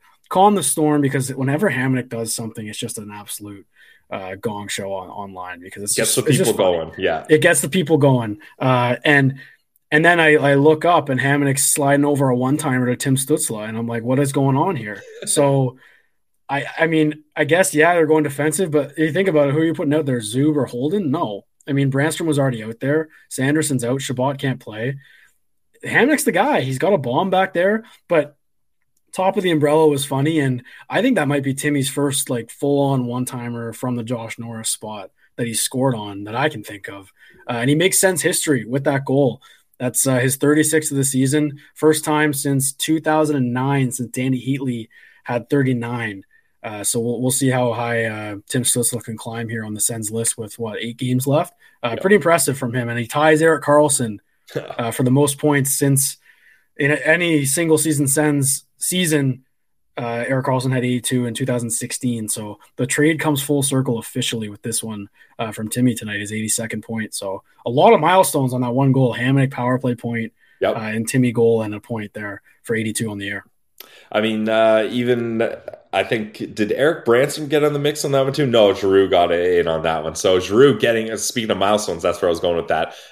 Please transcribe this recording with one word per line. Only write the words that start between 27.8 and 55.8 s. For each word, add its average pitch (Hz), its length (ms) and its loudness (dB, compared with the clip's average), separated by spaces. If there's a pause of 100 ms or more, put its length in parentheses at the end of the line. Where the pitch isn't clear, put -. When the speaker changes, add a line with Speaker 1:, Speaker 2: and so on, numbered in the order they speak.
Speaker 1:
but 147 280 0 (760)
top 190 240 0
of 202 60 0
the 185 80 0
umbrella 156 380 4
was 139 160 2
funny, 147 360 0
and 127 220 -2 (260)
I 151 140 0
think 254 140 2
that 147 120 2
might 143 140 0
be 131 120 -2
Timmy's 139 360 -2
first, 143 400 -2
like, 117 200 -6
full-on 139 560 0
one-timer 120 640 -6
from 123 240 -4
the 120 80 -6
Josh 113 340 -8
Norris 113 320 -8
spot 107 400 -10 (260)
that 123 100 -4
he 113 80 -6
scored 127 400 0
on 101 300 -10
that 107 100 -10
I 135 140 0
can 110 140 -8
think 101 260 -14
of. 98 240 -16 (360)
Uh, 120 60 -4
and 120 140 0
he 147 80 4
makes 180 240 2
Sens 190 220 2
history 156 420 0
with 131 200 -4
that 139 200 0
goal. 135 380 0 (360)
That's, 123 280 -4
uh, 131 120 2
his 127 180 0
thirty-sixth 151 540 2
of 139 60 -4
the 139 80 0
season. 139 560 0 (140)
First 156 300 2
time 151 280 2
since 139 400 -2
two - 260 -2
thousand 156 380 2
and 127 160 0
nine 131 400 0
since 117 180 -8
Danny 131 300 -2
Heatley 127 480 -6 (360)
had 120 260 -6
thirty-nine. 120 760 -2 (380)
Uh, 107 200 -10
so 120 160 -2
we'll, 117 220 -2
we'll 127 100 0
see 131 200 0
how 123 240 0
high, 117 320 -2
uh, 107 300 -8 (120)
Tim 127 140 -2
Stutzla 117 420 -2
can 113 140 -10
climb 113 320 -10
here 113 160 -8
on 107 80 -10
the 104 60 -10
Sens 110 300 -6
list 113 280 -4
with, 107 200 -12
what, 110 240 -8
eight 117 140 -10
games 127 300 -2
left? 143 280 0 (280)
Uh, 120 80 -2
Speaker 2:
Yep. 113 100 -6
Speaker 1:
pretty 196 160 6
impressive 165 420 2
from 120 160 -4
him. 120 140 -2
And 117 100 -4
he 117 80 -4
ties 151 360 4
Erik 160 200 4
Karlsson, 143 560 2 (300)
Speaker 2:
<laughs> - 80 -16
Speaker 1:
uh, 120 340 -6
for 123 120 -4
the 127 80 2
most 139 280 2
points 143 380 0
since 139 400 2 (600)